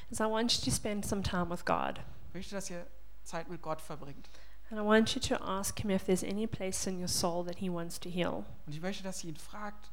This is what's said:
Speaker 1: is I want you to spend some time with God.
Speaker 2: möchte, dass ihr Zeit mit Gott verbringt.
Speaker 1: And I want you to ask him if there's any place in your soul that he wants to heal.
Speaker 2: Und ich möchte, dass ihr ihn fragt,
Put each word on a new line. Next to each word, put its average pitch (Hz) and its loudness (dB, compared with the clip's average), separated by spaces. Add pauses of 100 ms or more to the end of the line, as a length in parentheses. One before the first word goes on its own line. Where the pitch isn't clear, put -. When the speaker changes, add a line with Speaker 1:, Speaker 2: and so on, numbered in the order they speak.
Speaker 1:
is 226 -2
I 220 2
want 220 4
you - 2
to - 2
spend 208 0
some 202 0
time 175 2
with 175 -2
God. 69 2 (340)
Speaker 2:
möchte, 190 -4
dass 190 -4
ihr 175 -6 (380)
Zeit 165 -4
mit 170 -4
Gott 156 -2
verbringt. 143 -6 (420)
Speaker 1:
And 214 -2
I 208 0
want 220 8
you 254 -2
to - 2
ask 196 0
him 214 2
if 190 4
there's 180 4
any 214 0
place 190 -2
in 185 0
your 180 -2
soul 175 2
that 175 -4
he 190 0
wants 170 -2
to 180 -6
heal. 180 0 (200)
Speaker 2:
Und 147 -6
ich 156 -6
möchte, 190 -2
dass 185 -4
ihr 170 -4
ihn 147 -6
fragt, - -6